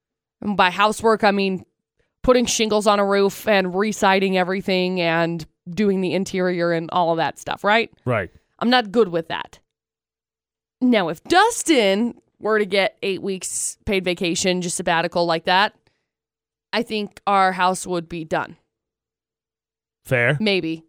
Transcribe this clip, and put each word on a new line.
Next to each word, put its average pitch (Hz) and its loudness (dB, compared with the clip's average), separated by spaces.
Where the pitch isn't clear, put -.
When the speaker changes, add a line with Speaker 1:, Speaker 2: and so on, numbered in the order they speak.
Speaker 1:
And 208 -4
by 185 4
housework, 214 0
I 208 4
mean 196 -2
putting 247 4
shingles 214 0
on 202 4
a 202 2
roof 196 0
and 190 2
re-siding 190 2
everything 185 -2
and 165 0
doing 190 0
the 175 -2
interior 180 -2
and 165 -4
all 170 0
of 165 -2
that 151 -4
stuff, - -8
right? 220 2
Speaker 2:
Right. 107 -2
Speaker 1:
I'm 226 -2
not 240 2
good 220 4
with 170 -4
that. - -10
Now, 220 4
if - -8
Dustin 254 2
were 214 0
to 208 0
get 190 0
eight 196 -6
weeks - -8
paid 190 -2
vacation, 180 -2
just 170 -6
sabbatical 175 -2
like 165 -2
that, 190 2
I 226 -2
think 214 -8
our 190 4
house 185 0
would 175 -4
be 170 -10
done. 160 -6
Speaker 2:
Fair. 123 2
Speaker 1:
Maybe. 175 -2